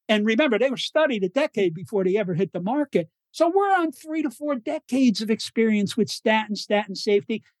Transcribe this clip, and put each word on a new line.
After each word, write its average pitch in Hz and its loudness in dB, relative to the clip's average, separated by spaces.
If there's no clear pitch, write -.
and 208 2
remember, 226 2
they 254 2
were 247 -2
studied 247 0
a 180 -2
decade 208 -2
before 190 -4
they 185 0
ever 185 -2
hit 175 -2
the 180 -6
market. 208 -2
So 330 2
we're 392 2
on 330 2
three 311 -8
to 302 -2
four 294 -4
decades 240 0
of 220 -4
experience 214 0
with 214 0
statin, 220 -2
statin 208 -4
safety. 208 0